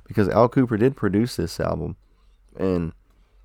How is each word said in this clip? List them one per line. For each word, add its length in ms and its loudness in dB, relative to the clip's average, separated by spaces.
because 240 0
Al 200 4
Kooper 300 0
did 160 2
produce 400 -2
this 240 -6
album, 380 -4
and 360 -2